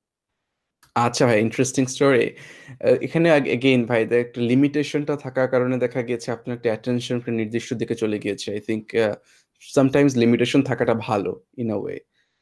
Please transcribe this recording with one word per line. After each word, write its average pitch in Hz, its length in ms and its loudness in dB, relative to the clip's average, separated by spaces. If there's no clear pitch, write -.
আচ্ছা 120 320 2
ভাই, 113 140 4
ইন্টারেস্টিং 123 460 0
স্টোরি। 131 440 2
আহ, - 560 -14
এখানে 165 440 2
আগ-, 147 160 4
again 123 400 2
ভাই, 113 200 2
the 113 80 0
একটা 120 260 -2
লিমিটেশনটা 143 760 0
থাকার 131 320 -4
কারণে 127 280 0
দেখা 123 260 -2
গেছে 120 300 -6
আপনার 117 240 -8
একটা 120 120 -4
অ্যাটেনশন 123 480 -4
একটা 120 160 -6
নির্দিষ্ট 113 420 -4
দিকে 110 200 -4
চলে 107 240 -2
গিয়েছে। 101 380 -6
I 107 140 -8
think, 110 300 -4
আহ, 104 140 0
sometimes 135 400 4
লিমিটেশন 120 440 4
থাকাটা 120 320 0
ভালো, 107 480 -4
in 117 60 -4
a 107 100 -2
way। - 220 -8